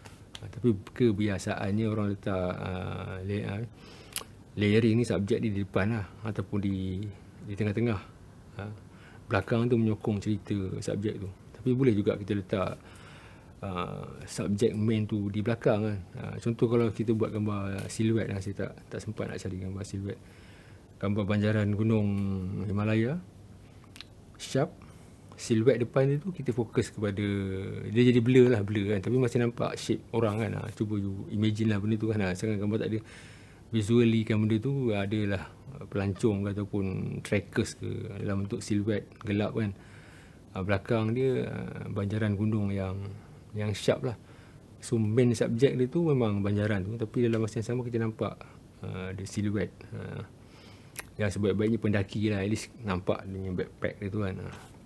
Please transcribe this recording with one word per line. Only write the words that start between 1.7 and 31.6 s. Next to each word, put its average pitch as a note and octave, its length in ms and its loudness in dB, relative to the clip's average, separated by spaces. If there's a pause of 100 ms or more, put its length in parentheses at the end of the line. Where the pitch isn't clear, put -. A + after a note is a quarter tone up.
orang G#2+ 200 0 (120)
letak, F#2 400 -2
uh, F#2+ 640 -6
lay-, G2+ 240 -2
uh, G#2 160 -4 (960)
layering G#2+ 400 6
ni, A#2+ 80 2
subjek G2+ 320 2
ni A2 160 0
di G2 80 -2
depan G2+ 320 0
lah, G2+ 160 -4 (160)
ataupun G2+ 320 -4
di, F#2+ 480 -2 (400)
di G#2 80 -8
tengah-tengah. G#2+ 460 0 (580)
Ha, G2+ 40 -10 (680)
belakang A#2 400 2
tu A#2+ 80 4
menyokong A2 400 0
cerita G#2 400 -2 (240)
subjek G#2 400 -4
tu. F#2 80 -8
Tapi - 420 -6
boleh B2+ 240 4
juga G2+ 240 2
kita G2+ 160 -2
letak, G2 400 -2 (880)
uh, F#2 400 -6 (240)
subjek G#2 480 0
main G#2+ 320 2
tu G2+ 240 -2
di G#2 80 0
belakang A2 480 2
kan. G#2 100 -2 (140)
Uh, G#2+ 240 -10
contoh A#2 320 0
kalau A#2 240 4
kita A2 240 0
buat G#2+ 160 0
gambar G2+ 560 -2
siluet A2 400 2
lah, G2 160 -6
saya G2 240 -6
tak, - 40 -12 (200)
tak - 80 -8
sempat G#2+ 320 -6
nak - 80 -8
cari F#2 160 -6
gambar F#2+ 320 -8
siluet. G2 300 -6 (800)
Gambar G2+ 240 0
banjaran G#2 480 2
gunung G#2+ 360 2 (600)
Himalaya, A2 480 2 (1200)
sharp, - 380 -2 (640)
siluet A#2 420 4
depan C3+ 320 4
dia D3 80 0
tu G3 80 -6
kita C3+ 240 -4
fokus A2 400 0
kepada, G#2 320 -2 (640)
dia A2 140 6 (100)
jadi A#2+ 80 6
blur B2 320 8
lah, G#2+ 80 4
blur G2+ 320 0
kan. G2+ 80 2
Tapi A2+ 160 0
masih B2 240 2
nampak A#2 400 0
shape - 320 -2
orang A2 320 2
kan. G2+ 60 -2 (100)
Ha, G2+ 160 -8
cuba G#2+ 240 0
you G2 320 -4
imagine A2 400 2